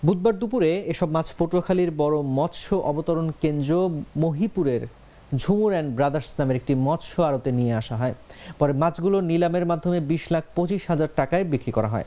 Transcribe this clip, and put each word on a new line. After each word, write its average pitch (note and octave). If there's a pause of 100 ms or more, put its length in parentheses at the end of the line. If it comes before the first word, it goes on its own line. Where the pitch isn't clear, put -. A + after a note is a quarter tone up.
বুধবার F#3
দুপুরে G3+
এসব E3+
মাছ D#3+
পটুয়াখালীর F3
বড় D3+
মৎস্য C#3+
অবতরণ D#3+ (100)
কেন্দ্র D#3 (160)
মহিপুরের D3+ (480)
ঝুমুর G#3
অ্যান্ড D3+
ব্রাদার্স C#3+
নামের C3
একটি C3
মৎস্য C#3
আড়তে C#3+
নিয়ে B2
আসা A2+
হয়। B2 (460)
পরে C#3+
মাছগুলো E3+
নিলামের F3
মাধ্যমে F3
বিশ D#3
লাখ - (120)
পঁচিশ F3
হাজার D#3
টাকায় E3
বিক্রি C#3+
করা A2
হয়। G#2+